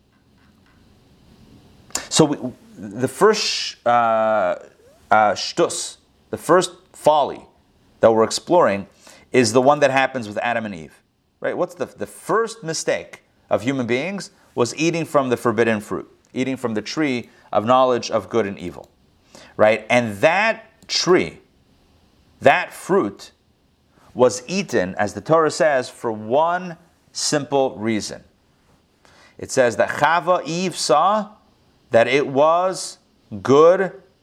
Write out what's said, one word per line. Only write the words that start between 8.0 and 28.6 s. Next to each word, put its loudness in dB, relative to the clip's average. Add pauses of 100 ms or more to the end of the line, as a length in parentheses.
we're 4
exploring 0 (440)
is 2
the 6
one 4
that 4
happens -2
with -6
Adam -4
and -10
Eve, -18 (360)
right? -6
What's -6
the, -6
the -12
first -6
mistake -6 (280)
of 0
human -2
beings -4 (240)
was -2
eating -2
from 0
the 0
forbidden 0
fruit, -10 (240)
eating -4
from -6
the -4
tree -4 (220)
of 0
knowledge 2
of -4
good -2
and -10
evil, -14 (640)
right? 2
And 0
that -2
tree, 0 (1000)
that 2
fruit -4 (840)
was 2
eaten, -2
as -4
the -10
Torah 2
says, 0
for -8
one -4 (340)
simple -2
reason. -6 (1120)